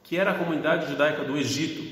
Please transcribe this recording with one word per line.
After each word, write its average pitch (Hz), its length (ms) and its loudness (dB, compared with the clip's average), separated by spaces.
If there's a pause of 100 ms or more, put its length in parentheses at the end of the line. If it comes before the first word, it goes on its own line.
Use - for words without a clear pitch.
que 165 140 -4
era 196 140 4
a - 20 0
comunidade 165 520 0
judaica 143 380 2
do 135 100 -4
Egito. 135 580 -2